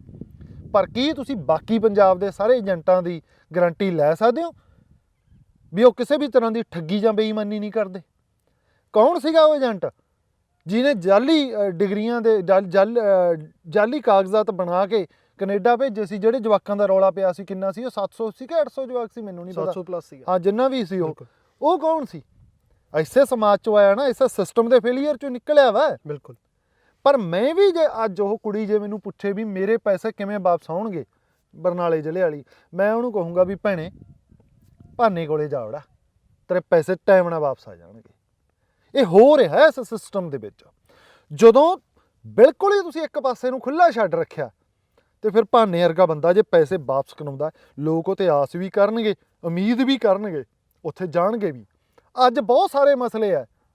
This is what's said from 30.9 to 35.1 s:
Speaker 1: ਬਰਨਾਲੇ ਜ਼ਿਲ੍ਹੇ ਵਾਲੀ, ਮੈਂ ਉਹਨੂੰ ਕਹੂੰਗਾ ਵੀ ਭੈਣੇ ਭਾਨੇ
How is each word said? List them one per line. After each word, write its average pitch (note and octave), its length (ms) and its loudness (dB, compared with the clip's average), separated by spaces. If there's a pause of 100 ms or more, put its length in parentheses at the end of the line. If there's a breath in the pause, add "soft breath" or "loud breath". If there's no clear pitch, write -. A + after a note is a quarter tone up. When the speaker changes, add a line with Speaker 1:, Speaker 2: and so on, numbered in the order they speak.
Speaker 1:
ਬਰਨਾਲੇ F3 460 -2
ਜ਼ਿਲ੍ਹੇ D#3+ 200 -6
ਵਾਲੀ, D3+ 220 -4 (300 soft breath)
ਮੈਂ G3 200 0
ਉਹਨੂੰ A#3+ 180 -4
ਕਹੂੰਗਾ F3+ 320 -2
ਵੀ F#3+ 120 -2
ਭੈਣੇ F#3 360 -6 (1080)
ਭਾਨੇ F#3+ 280 0